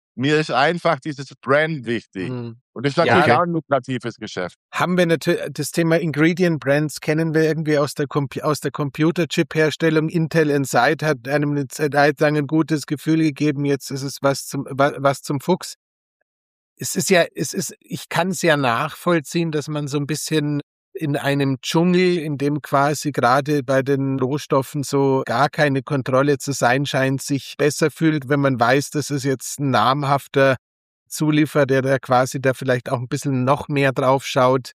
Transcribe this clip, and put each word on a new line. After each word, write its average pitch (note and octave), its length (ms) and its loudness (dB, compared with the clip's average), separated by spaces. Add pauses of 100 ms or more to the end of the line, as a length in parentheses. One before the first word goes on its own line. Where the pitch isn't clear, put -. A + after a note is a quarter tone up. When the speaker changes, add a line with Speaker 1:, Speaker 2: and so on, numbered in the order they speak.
(140)
Speaker 1:
mir D3+ 260 2
ist D#3 100 -4
einfach D#3 480 0
dieses C#3 440 -10
Brand D3 420 0
wichtig." G#2 460 -6
Speaker 2:
Mhm. A#2+ 260 -8 (160)
Speaker 1:
Und A2+ 140 -6
das C#3 60 0
ist - 40 -6
Speaker 2:
Ja. E3+ 80 4
Speaker 1:
natürlich B2 200 4
Speaker 3:
Okay. D3+ 120 4
Speaker 1:
auch E3+ 60 2
ein F3 80 -2
lukratives C3 680 -4
Geschäft. F#2+ 400 -8 (160)
Speaker 2:
Haben E3+ 240 -2
wir F3+ 80 2
natür-, E3 460 -2
das C#3+ 200 -8
Thema E3 300 2
Ingredient D#3+ 600 0
Brands D3 400 -2
kennen D#3+ 340 -2
wir D#3+ 80 4
irgendwie D#3 340 0
aus C#3 160 0
der D3 140 -4
Compu-, C#3+ 340 -4
aus D3+ 200 -2
der C#3+ 100 -4
Computerchip-Herstellung. D#3 1400 0
Intel D#3+ 400 2
Inside D3 560 2
hat C3+ 240 -2
einem D3 220 0
eine C#3+ 180 -4
Zeit D3 500 0
lang D3+ 180 2
ein D3 100 0
gutes D#3 400 0
Gefühl D#3+ 320 -2
gegeben, C#3+ 480 0
jetzt C#3+ 240 -2
ist C#3 120 -6
es C#3 200 -8
was C#3 240 0
zum, C#3 240 -8
wa-, C#3 260 0
was C#3 240 0
zum C#3+ 200 -6
Fuchs. - 340 -4 (1080)
Es - 140 -8
ist F#3+ 160 -2
ja, E3+ 140 6 (100)
es - 200 -6
ist, - 260 -6
ich - 280 -12
kann's F3 340 -2
ja D#3 140 4
nachvollziehen, D#3 920 -2
dass D3+ 160 -4
man D3+ 220 -6
so C#3+ 100 -2
ein C#3+ 80 -2
bisschen D3 540 -2 (320)
in D3 240 -4
einem C#3 440 0
Dschungel, F3+ 580 2
in D3 200 -4
dem C#3+ 240 -2
quasi C#3+ 480 0
gerade C#3 540 2
bei C3+ 180 2
den C3+ 380 0
Rohstoffen C3+ 640 -2
so C3+ 420 0
gar B2 220 2
keine C#3 340 0
Kontrolle C3+ 560 0
zu C#3+ 140 -6
sein C3+ 340 0
scheint, C3+ 340 0
sich - 380 -6
besser D3 320 0
fühlt, D3+ 380 0
wenn D3 100 2
man C3+ 220 2
weiß, C3 300 2
das C#3+ 200 -4
ist C#3 140 -4
jetzt - 340 -4
ein C#3+ 120 -2
namhafter C3+ 840 2 (540)
Zulieferer, D3+ 580 2
der C3 160 4
da C3+ 160 2
quasi C3 420 2
da C3 140 2
vielleicht B2+ 360 -2
auch C3 80 0
ein B2 100 -8
bisschen C3+ 340 -2
noch C3 240 0
mehr C#3 240 2
drauf C3 340 2
schaut. B2+ 560 2